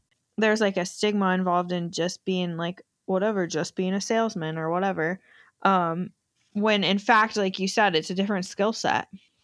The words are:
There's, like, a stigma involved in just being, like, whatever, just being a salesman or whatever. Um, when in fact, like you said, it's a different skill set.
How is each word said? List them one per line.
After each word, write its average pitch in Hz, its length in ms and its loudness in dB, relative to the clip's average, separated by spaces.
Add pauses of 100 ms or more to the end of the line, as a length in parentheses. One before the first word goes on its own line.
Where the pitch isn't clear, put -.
(380)
There's, 214 240 4
like, 196 160 2
a 180 80 0
stigma 202 460 0
involved 180 400 0
in 175 200 -4
just 170 340 -4
being, 180 320 -2
like, 170 240 -6 (240)
whatever, 190 420 0
just 156 280 -4
being 185 180 -2
a 196 80 -2
salesman 190 560 -2
or 160 140 -4
whatever. 180 480 -2 (440)
Um, 180 480 2 (420)
when 208 300 2
in 190 160 2
fact, 220 380 4
like 190 220 -2
you 190 80 0
said, 202 280 2
it's 160 140 0
a 185 60 -4
different 196 300 -2
skill 208 280 0
set. - 340 0 (360)